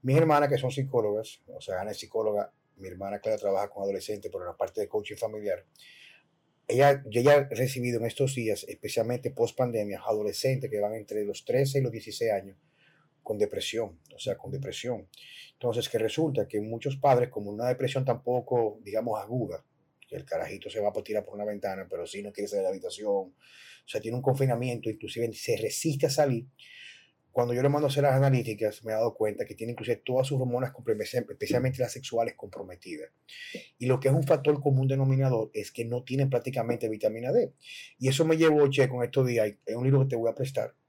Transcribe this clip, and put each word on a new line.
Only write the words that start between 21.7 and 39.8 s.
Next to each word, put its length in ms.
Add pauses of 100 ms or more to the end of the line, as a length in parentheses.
pero 180
sí 160
no 80
quiere 160
salir 140
de 40
la 40
habitación, 400
o 260 (520)
sea, 160
tiene 160
un 40
confinamiento, 680
inclusive 420
se 240
resiste 480
a 60
salir. 360 (840)
Cuando 200
yo 120
le 40
mando 200
a 20
hacer 140
las 100
analíticas, 680
me 80
he 20
dado 180
cuenta 320
que 120
tiene 160
inclusive 320
todas 240
sus 120
hormonas 300
comprometidas, 580
especialmente 520
las 100
sexuales 460
comprometidas. 720 (680)
Y 100
lo 120
que 80
es 80
un 80
factor 400
común 240
denominador 640
es 200
que 120
no 200
tienen 260
prácticamente 580
vitamina 440
D. 200 (460)
Y 80
eso 180
me 120
llevó, 340
Che, 180
con 140
estos 240
días, 220 (180)
es 80
un 80